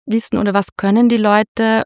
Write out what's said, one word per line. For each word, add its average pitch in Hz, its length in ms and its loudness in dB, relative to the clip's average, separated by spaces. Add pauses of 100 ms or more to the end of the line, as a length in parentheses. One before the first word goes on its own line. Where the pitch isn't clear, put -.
wissen 220 340 -4
oder 202 140 -2
was 196 240 -2
können 220 320 2
die 233 80 2
Leute, 214 680 0